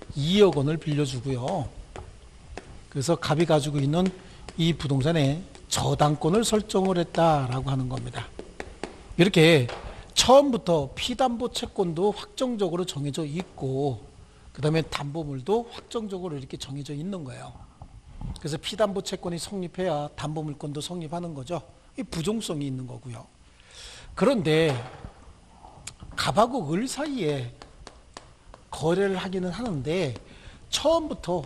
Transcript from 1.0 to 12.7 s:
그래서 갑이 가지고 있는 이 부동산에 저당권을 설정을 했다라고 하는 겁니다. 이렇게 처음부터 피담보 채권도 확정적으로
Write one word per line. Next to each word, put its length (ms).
그래서 260
갑이 300
가지고 320
있는 280
이 180
부동산에 680
저당권을 760
설정을 540
했다라고 720
하는 180
겁니다. 400
이렇게 520
처음부터 800
피담보 580
채권도 600
확정적으로 720